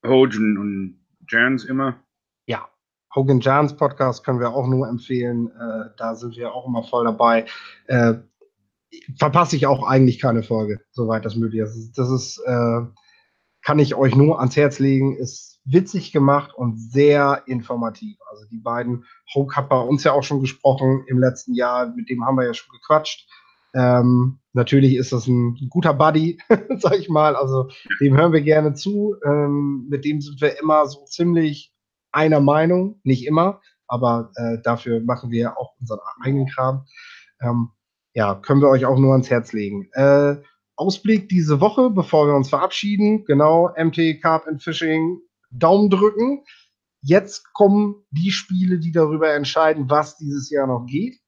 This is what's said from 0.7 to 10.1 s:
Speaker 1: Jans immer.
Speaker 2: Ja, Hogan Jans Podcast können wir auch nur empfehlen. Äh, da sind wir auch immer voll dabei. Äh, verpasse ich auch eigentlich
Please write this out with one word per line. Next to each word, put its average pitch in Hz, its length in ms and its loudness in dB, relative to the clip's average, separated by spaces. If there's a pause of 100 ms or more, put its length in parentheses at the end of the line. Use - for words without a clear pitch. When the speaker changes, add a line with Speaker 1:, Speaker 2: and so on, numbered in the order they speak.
Speaker 1:
Jans 123 360 0
immer. 131 300 -4 (520)
Speaker 2:
Ja, 113 200 -8 (480)
Hogan 135 240 2
Jans 139 360 0
Podcast 139 500 -2
können 127 140 -2
wir 120 100 -2
auch 127 180 -4
nur 131 200 0
empfehlen. 120 600 -6
Äh, 113 500 -12
da 113 180 -8
sind 117 200 -14
wir 120 180 -12
auch 127 140 -12
immer 117 160 -4
voll 120 220 -2
dabei. 117 400 2 (420)
Äh, 117 280 2 (1000)
verpasse 156 380 2
ich 139 120 0
auch 135 200 0
eigentlich 131 320 4